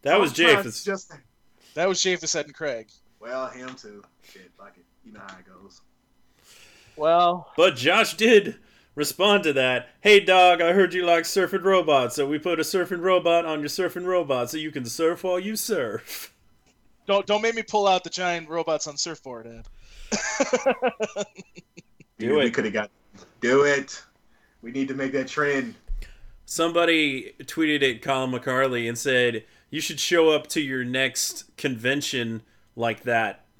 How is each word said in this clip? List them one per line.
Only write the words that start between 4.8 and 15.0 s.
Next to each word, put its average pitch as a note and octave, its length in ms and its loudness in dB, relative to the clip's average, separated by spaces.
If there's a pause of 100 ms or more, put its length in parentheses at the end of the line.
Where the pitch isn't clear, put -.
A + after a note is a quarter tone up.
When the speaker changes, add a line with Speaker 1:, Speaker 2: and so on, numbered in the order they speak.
Speaker 2:
You A2 80 -20
know G#2+ 140 -20
how F#2+ 120 -20
it - 80 -20
goes. G2+ 340 -20 (1160)
Speaker 3:
Well. E3+ 600 2
Speaker 1:
But E3 200 4
Josh E3+ 380 2
did G#3+ 420 4 (380)
respond F#3+ 500 2
to D3+ 100 2
that. B2+ 340 0 (120)
"Hey, G#3 200 8
dog, F3+ 400 6
I E3+ 120 4
heard F3+ 220 4
you F3+ 100 -2
like E3+ 200 4
surfing F#3+ 400 -2
robots, D#3 520 2
so C#3+ 100 0
we D3 120 -4
put E3 220 -2
a - 20 0
surfing F3 380 -4
robot E3+ 440 2
on D#3 160 -4
your D3 80 -6
surfing F3+ 360 -6
robot C#3 460 -2
so D#3+ 60 -8
you D#3 140 -8
can C#3 140 -10
surf E3 400 -2